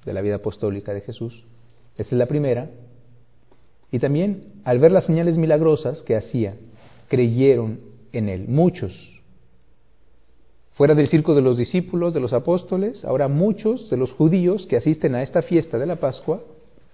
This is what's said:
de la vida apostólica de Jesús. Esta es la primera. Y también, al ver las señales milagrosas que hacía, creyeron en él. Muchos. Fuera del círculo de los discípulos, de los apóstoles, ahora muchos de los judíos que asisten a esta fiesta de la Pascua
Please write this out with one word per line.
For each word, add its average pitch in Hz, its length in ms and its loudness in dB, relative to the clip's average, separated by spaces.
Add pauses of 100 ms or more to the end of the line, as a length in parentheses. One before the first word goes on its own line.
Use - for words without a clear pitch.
de 104 80 -8
la 95 80 -6
vida 104 140 -2
apostólica 101 580 -6
de 101 80 -10
Jesús. 117 420 -12 (540)
Esta - 160 -8
es 123 60 2
la 120 80 2
primera. 139 420 -2 (1200)
Y 123 80 -4
también, 165 640 -2
al 123 140 2
ver 160 120 6
las 185 140 2
señales 165 320 0
milagrosas 156 680 2
que 117 120 -2
hacía, 107 400 -4 (520)
creyeron 120 720 2 (320)
en 110 160 -4
él. 95 220 -8
Muchos. 147 440 0 (1800)
Fuera 143 200 4
del 147 140 4
círculo 151 280 2
de 143 60 4
los 127 160 2
discípulos, 170 560 -2
de 151 60 -2
los 123 140 -2
apóstoles, 180 680 -2
ahora 135 240 0
muchos 214 640 -2
de 127 80 -2
los 127 140 -2
judíos 175 560 2
que 127 100 0
asisten 151 380 0
a 123 80 -4
esta 165 180 -2
fiesta 160 380 0
de 139 80 -2
la 170 80 -4
Pascua 156 480 -6 (500)